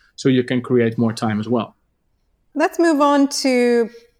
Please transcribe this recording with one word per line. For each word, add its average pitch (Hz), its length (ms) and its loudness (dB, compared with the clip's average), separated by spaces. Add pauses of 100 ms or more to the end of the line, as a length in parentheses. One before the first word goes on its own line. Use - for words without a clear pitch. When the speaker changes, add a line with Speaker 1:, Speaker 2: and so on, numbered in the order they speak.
(160)
Speaker 1:
so - 120 -2
you 127 160 2
can 127 160 -2
create 117 380 0
more 113 140 0
time 110 280 -4
as 110 80 -8
well. 113 260 -4 (800)
Speaker 2:
Let's 320 240 -2
move 330 220 2
on 285 280 2 (140)
to 240 460 0 (320)